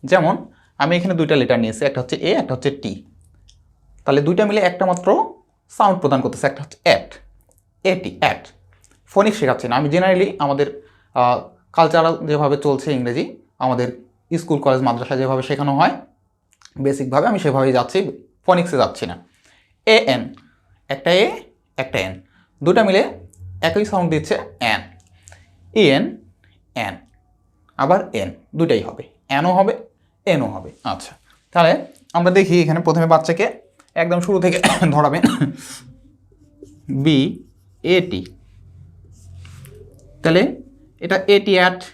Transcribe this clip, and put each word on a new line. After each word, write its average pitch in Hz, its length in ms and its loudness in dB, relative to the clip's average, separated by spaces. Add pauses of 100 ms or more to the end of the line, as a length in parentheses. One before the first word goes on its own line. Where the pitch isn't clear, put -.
(120)
যেমন 180 220 4 (460)
আমি 151 180 2
এখানে 180 220 -2
দুইটা 156 220 2
লেটার 117 220 2
নিয়েছি, 110 260 -6
একটা 139 120 -6
হচ্ছে 131 140 -6 (120)
এ, 180 40 2 (100)
একটা 135 140 -4
হচ্ছে - 160 -2 (100)
টি। 98 120 -8 (1080)
তাহলে 139 240 2
দুইটা 180 180 2
মিলে 208 240 0
একটা 180 160 -4
মাত্র 180 220 -2 (720)
সাউন্ড 196 240 4
প্রদান 135 220 2
করতেছে, - 240 -4
একটা - 160 -6
হচ্ছে - 220 -20
অ্যাট, 147 220 2 (800)
এটি, 185 260 -2 (100)
অ্যাট। 123 220 0 (680)
ফোনিক্স 208 280 2
শেখাচ্ছি 127 280 0
না 117 120 -2
আমি, 151 140 0
generally 185 340 2 (180)
আমাদের, 143 220 0 (480)
আহ, 123 220 2 (400)
কালচারাল 165 360 4 (160)
যেভাবে 147 260 0 (100)
চলছে 135 220 -2 (100)
ইংরেজি, 123 260 -4 (420)
আমাদের 123 220 -2 (540)
স্কুল, 156 240 -2
কলেজ, 131 220 2
মাদ্রাসা 120 340 -4
যেভাবে 131 280 -2
শেখানো 143 300 -2
হয় 139 140 2 (880)
বেসিকভাবে, 139 480 0
আমি 202 140 -2
সেভাবেই 135 320 2
যাচ্ছি, 123 220 0 (460)
ফোনিক্সে 175 360 2
যাচ্ছি - 280 -2
না। 85 60 -10 (720)
এএন, 220 340 4 (680)
একটা 139 220 -2 (120)
এ, - 20 4 (520)
একটা 131 200 -6 (100)
এন, 95 60 -10 (480)
দুটা 165 260 2
মিলে 190 140 4 (680)
একই 202 180 0
সাউন্ড 190 280 -2
দিচ্ছে 151 220 -2 (260)
অ্যান। 110 200 -2 (920)
ইএন, 160 300 4 (720)
অ্যান, 104 180 -8 (840)
আবার 165 200 2 (220)
এন, 90 80 -6 (280)
দুটাই 160 300 2
হবে, - 160 -14 (260)
অ্যানও 156 280 0
হবে, 196 160 2 (540)
এনও 143 280 0
হবে। 90 140 -16 (140)
আচ্ছা, 95 300 -10 (420)
তাহলে 170 160 6 (460)
আমরা 175 140 2
দেখি 185 300 4
এখানে 156 260 0
প্রথমে 165 260 2
বাচ্চাকে 165 320 2 (500)
একদম 170 300 0
শুরু 196 180 0
থেকে 185 140 2 (180)
<coughs> 156 200 2
ধরাবেন, 147 280 2 (1800)
বি 147 160 6 (640)
এ 175 120 2 (140)
টি। 95 120 -6 (2000)
তাহলে 165 200 4 (600)
এটা 190 160 -2 (180)
এটি 202 240 2
অ্যাট 180 200 2 (140)